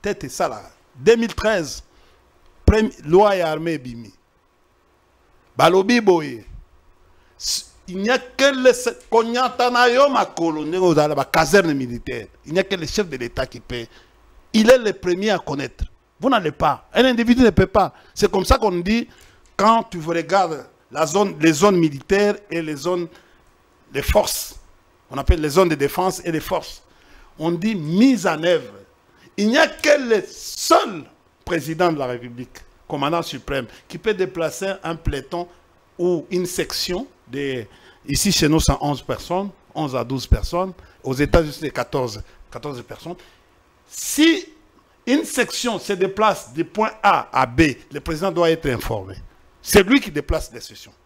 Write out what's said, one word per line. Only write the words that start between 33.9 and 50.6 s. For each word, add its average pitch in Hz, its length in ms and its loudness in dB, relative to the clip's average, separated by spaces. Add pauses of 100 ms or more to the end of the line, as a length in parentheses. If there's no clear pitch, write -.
peut 214 160 -2
déplacer 185 580 -4 (100)
un 165 120 -6
peloton 165 520 -6 (520)
ou 175 320 -2
une 180 160 -2
section 180 580 -6 (220)
de, 131 380 -6 (420)
ici 143 240 0
chez 156 180 2
nous, 156 100 4
cent 139 220 0
onze 143 220 -4
personnes, 185 480 -6 (240)
onze 147 200 -4
à 120 80 -2
douze 127 220 -6
personnes, 180 480 -2 (300)
aux 135 100 -6
États-Unis, 151 460 0
c'est 151 100 -6
quatorze, 120 540 -6 (260)
quatorze 127 320 -14
personnes. 165 340 -16 (720)
Si - 560 0 (600)
une 285 180 0
section 240 540 -4
se - 160 -6
déplace 196 580 -2
du 151 140 -4
point 220 280 -4 (100)
A 175 280 2
à 131 140 2
B, 120 160 -2 (300)
le 143 80 -10
président 165 320 -4
doit 165 180 2
être 160 200 0
informé. 104 480 -6 (440)
C'est - 220 4
lui 247 160 4
qui 220 100 -6
déplace 147 440 -6
les 117 80 -18